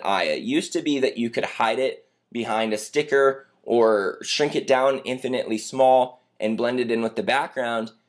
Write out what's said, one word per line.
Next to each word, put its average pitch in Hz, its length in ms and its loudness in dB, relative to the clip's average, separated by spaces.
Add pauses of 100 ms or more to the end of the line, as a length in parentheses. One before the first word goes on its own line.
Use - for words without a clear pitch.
eye. 92 220 0
It 76 160 -2
used 143 320 -4
to 170 80 -2
be 143 180 0
that 127 180 0
you 113 140 -2
could 113 140 -4
hide 117 340 0
it - 280 -4 (240)
behind 113 420 -2
a 107 40 0
sticker 139 720 0 (160)
or 110 580 2
shrink - 340 -2
it - 120 -2
down 135 320 2
infinitely 123 580 -4
small 131 640 2 (180)
and 110 160 -2
blend 120 240 -2
it 117 120 -2
in 113 100 0
with 113 140 -4
the 110 80 -4
background. 117 680 -2 (160)